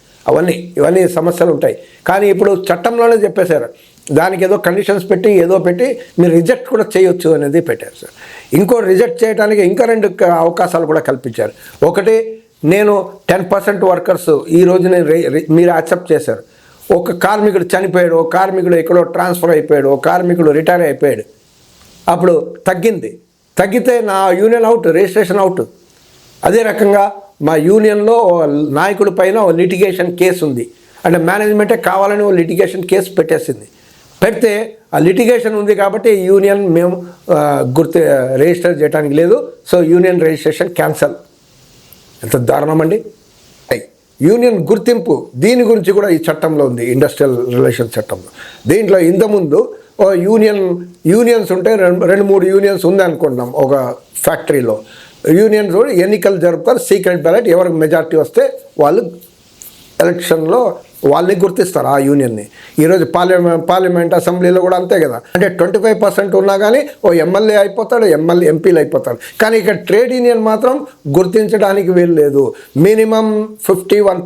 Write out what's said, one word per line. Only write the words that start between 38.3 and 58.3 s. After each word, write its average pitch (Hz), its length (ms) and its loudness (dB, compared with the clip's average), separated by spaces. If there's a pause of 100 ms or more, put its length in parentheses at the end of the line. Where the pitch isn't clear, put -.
రిజిస్టర్ 175 480 0
చేయడానికి 151 320 -2
లేదు, 175 380 0 (180)
so 180 140 2
యూనియన్ 180 360 2
రిజిస్ట్రేషన్ 160 480 -2
క్యాన్సల్. 151 460 -2 (1120)
ఎంత 113 120 -2
దారుణం 139 440 -2
అండి. 196 240 -2 (680)
ఐ, 120 60 -4 (440)
యూనియన్ 214 440 2
గుర్తింపు, 208 720 0
దీని 233 260 2
గురించి 208 300 2
కూడా 202 160 0
ఈ 170 80 2
చట్టంలో 156 500 -2
ఉంది, 120 260 -4
ఇండస్ట్రియల్ 135 540 0
రిలేషన్ 123 420 0 (120)
చట్టంలో. - 300 -10 (400)
దీంట్లో 190 280 2
ఇంతకుముందు 180 760 0 (260)
ఓ 196 120 4
యూనియన్, 190 720 0 (220)
యూనియన్స్ 220 460 2
ఉంటే 185 240 0
రెండు, 185 300 0
రెండు 196 180 2
మూడు 196 220 2
యూనియన్స్ 196 400 0
ఉంది 190 160 2
అనుకుంటున్నాం 131 500 -4
ఒక 135 420 0 (300)
ఫ్యాక్టరీలో, 139 540 -2 (500)
యూనియన్స్ 202 480 2
కూడా 262 140 2
ఎన్నికలు 196 460 0
జరుపుతారు, 170 420 0
సీక్రెట్ 180 440 -2
బ్యాలెట్, 185 260 2
ఎవరికి 175 260 2
మెజారిటీ 160 420 0
వస్తే 226 360 0 (260)